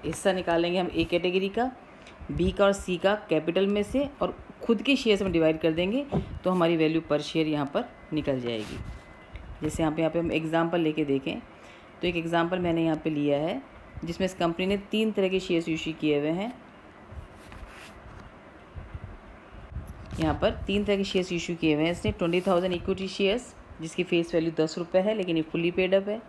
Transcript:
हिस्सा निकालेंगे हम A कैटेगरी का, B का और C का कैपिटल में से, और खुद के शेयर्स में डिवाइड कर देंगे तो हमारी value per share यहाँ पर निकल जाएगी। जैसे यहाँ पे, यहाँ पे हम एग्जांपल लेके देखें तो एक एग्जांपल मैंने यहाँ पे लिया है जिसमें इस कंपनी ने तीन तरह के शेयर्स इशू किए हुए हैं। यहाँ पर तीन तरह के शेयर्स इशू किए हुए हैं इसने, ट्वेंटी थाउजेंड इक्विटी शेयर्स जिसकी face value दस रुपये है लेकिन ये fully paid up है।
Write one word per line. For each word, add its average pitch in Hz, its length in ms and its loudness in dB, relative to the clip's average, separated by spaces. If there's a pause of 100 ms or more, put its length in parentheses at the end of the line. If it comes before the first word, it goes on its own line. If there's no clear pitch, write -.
हिस्सा 160 280 0
निकालेंगे 175 460 2
हम 180 100 0
A 165 200 0
कैटेगरी 180 400 0
का, 233 220 0 (640)
B 170 200 2
का 202 120 4
और 202 100 6
C 185 240 -4
का 190 160 4 (160)
कैपिटल 170 360 2
में 202 160 2
से, 269 260 0 (140)
और 185 140 -2 (260)
खुद 233 200 2
के 277 140 4
शेयर्स 214 260 4
में 190 100 0
डिवाइड 160 280 4
कर 165 120 4
देंगे 196 320 0 (400)
तो 185 60 2
हमारी 170 280 4
value 160 300 2
per 147 140 2
share 160 240 0
यहाँ 147 280 0
पर 233 100 0 (280)
निकल 143 280 0
जाएगी। 113 380 -6 (840)
जैसे 156 200 -2
यहाँ 156 120 0
पे, 165 80 0
यहाँ 160 100 2
पे 170 60 0
हम 170 140 -2
एग्जांपल 165 480 0
लेके 156 240 2
देखें 139 360 -2 (640)
तो 175 60 0
एक 175 80 -2
एग्जांपल 170 420 0
मैंने 165 260 2
यहाँ 156 200 2
पे 160 60 0
लिया 147 280 2
है 185 220 -2 (440)
जिसमें 170 200 -4
इस 185 100 -2
कंपनी 170 320 0
ने 202 100 2 (140)
तीन 220 220 2
तरह 190 160 2
के 185 120 2
शेयर्स 170 280 0
इशू 160 320 -2
किए 147 200 4
हुए 151 100 0
हैं। 202 220 -2 (3750)
यहाँ 151 220 2
पर 147 80 4 (160)
तीन 202 180 0
तरह 202 120 2
के 196 80 0
शेयर्स 185 280 0
इशू 170 220 -2
किए 160 200 4
हुए 151 100 4
हैं 170 80 2
इसने, 208 200 -2
ट्वेंटी 175 280 2
थाउजेंड 180 340 2
इक्विटी 190 340 -4
शेयर्स 202 460 0 (260)
जिसकी 165 240 -4
face 170 300 2
value 165 220 2
दस 160 220 0
रुपये 175 240 2
है 214 120 2
लेकिन 180 220 0
ये 160 80 2
fully 170 260 0
paid 185 240 2
up 196 140 4
है। 220 200 -4